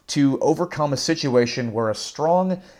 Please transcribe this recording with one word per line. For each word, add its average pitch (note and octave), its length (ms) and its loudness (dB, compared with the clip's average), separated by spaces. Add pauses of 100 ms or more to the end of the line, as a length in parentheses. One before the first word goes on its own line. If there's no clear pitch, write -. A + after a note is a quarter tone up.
to C#3 320 2
overcome D3+ 520 0
a C3+ 40 -2
situation B2 760 0
where A2 180 0
a G#2+ 40 -2
strong F3+ 680 0 (160)